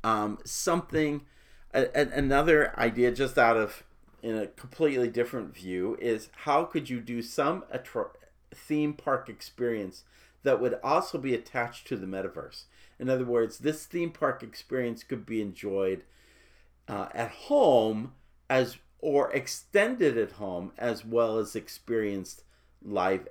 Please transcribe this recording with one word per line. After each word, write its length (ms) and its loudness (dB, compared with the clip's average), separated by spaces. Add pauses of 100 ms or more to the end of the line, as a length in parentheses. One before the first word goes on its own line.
Um, 400 0
something, 760 -2 (520)
a-, 180 4
a-, 240 2
another 640 4
idea 320 4
just 260 0
out 200 6
of, 260 -2 (400)
in 140 -4
a 100 -2
completely 640 0
different 460 -4
view, 460 -4
is 280 -2 (160)
how 200 2
could 240 -6
you 120 -6
do 200 -8
some 520 -2
attra-, 380 -6 (440)
theme 380 -2
park 360 -4
experience 760 -6 (400)
that 160 4
would 220 0
also 360 0
be 160 -2
attached 540 -6
to 80 -4
the 100 -8
metaverse? 580 -8 (340)
In 100 -4
other 160 0
words, 340 0
this 280 -4
theme 240 -4
park 320 -2
experience 600 -6
could 240 -8
be 140 -4
enjoyed, 640 -2 (840)
uh, 260 -6
at 180 -4
home 840 4 (360)
as, 300 2 (220)
or 320 2
extended 840 2
at 160 0
home, 460 -6
as 260 -4
well 340 2
as 180 -4
experienced 880 -4 (360)
live 500 0